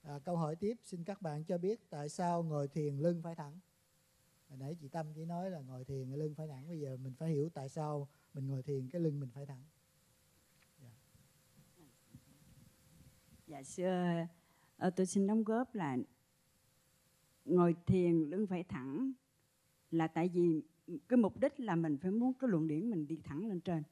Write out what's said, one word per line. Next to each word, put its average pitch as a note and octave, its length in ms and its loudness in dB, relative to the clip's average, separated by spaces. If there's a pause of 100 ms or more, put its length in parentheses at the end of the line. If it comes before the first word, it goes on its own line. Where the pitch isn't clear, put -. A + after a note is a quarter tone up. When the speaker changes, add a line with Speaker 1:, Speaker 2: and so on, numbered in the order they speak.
Speaker 1:
À, C#3+ 180 -10
câu F3 180 -2
hỏi D#3+ 180 0
tiếp, G#3 280 -2
xin F3 200 -10
các G3 180 -8
bạn D#3 220 -4
cho F3 140 -2
biết F#3+ 320 -2
tại D3 200 -6
sao F3 340 0
ngồi D3 240 0
thiền D3 300 -2
lưng E3+ 260 2
phải E3 120 -8
thẳng? D#3 240 -12 (920)
Hồi C#3 80 -16
nãy C#3 240 -6
chị C#3+ 60 -14
Tâm D#3 280 -4
chỉ D#3+ 100 -8
nói E3+ 260 -4
là E3+ 80 -8
ngồi B2+ 260 -12
thiền C3 240 -6
cái C3+ 80 -6
lưng D3+ 180 -2
phải D#3 120 -8
thẳng, C3+ 200 -12
bây E3 120 -8
giờ C3+ 180 -6
mình C3 160 -8
phải D#3+ 160 -4
hiểu D3+ 200 2
tại C3+ 200 -8
sao D3 380 -4 (260)
mình C3+ 140 -4
ngồi C3+ 160 -2
thiền C3 260 -4
cái F3 120 -2
lưng D3+ 180 2
mình C3 100 -4
phải C#3 160 -12
thẳng. C3+ 180 -14 (1160)
Dạ. B2 80 -20 (2500)
Speaker 2:
Dạ, C#3 160 -12
xưa, F3 640 2 (500)
ờ, - 120 4
tôi F#3 160 4
xin G3 220 4
đóng A3 160 4
góp A3 320 0
là D3 220 0 (1500)
ngồi F3 300 6 (100)
thiền F3+ 300 6
lưng E3 320 2
phải F3 160 -4
thẳng E3 480 -4 (800)
là D#3+ 160 2
tại E3 220 0
vì F3 320 4 (480)
cái B3+ 80 6
mục G#3 200 4
đích C#4+ 220 0
là G#3+ 160 0
mình D#3+ 220 2
phải F#3 140 -2
muốn A#3+ 220 2
cái B3+ 160 0
luồng D#3+ 180 2
điển D#3+ 220 0
mình D#3+ 180 0
đi D#3 160 -6
thẳng E3+ 240 -6
lên F#3+ 140 -2
trên. E3 300 -2